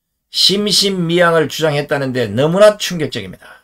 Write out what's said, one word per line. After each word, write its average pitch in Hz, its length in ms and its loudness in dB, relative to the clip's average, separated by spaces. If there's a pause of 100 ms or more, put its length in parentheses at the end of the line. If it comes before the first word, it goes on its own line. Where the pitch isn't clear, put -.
(320)
심신미약을 175 1160 0
주장했다는데 143 800 -2
너무나 165 480 4
충격적입니다. 123 720 -8 (160)